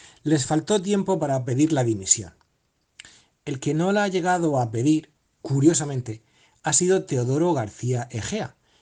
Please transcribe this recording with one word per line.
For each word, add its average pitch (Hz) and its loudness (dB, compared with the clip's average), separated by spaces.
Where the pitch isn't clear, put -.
les 147 0
faltó 165 0
tiempo 190 0
para 135 -2
pedir 135 2
la 135 2
dimisión. 101 -2
El 135 -6
que 143 0
no 170 2
la 208 2
ha 202 0
llegado 175 0
a 113 0
pedir, 151 2
curiosamente, 139 0
ha 151 0
sido 180 2
Teodoro 143 0
García 120 -4
Egea, 127 -8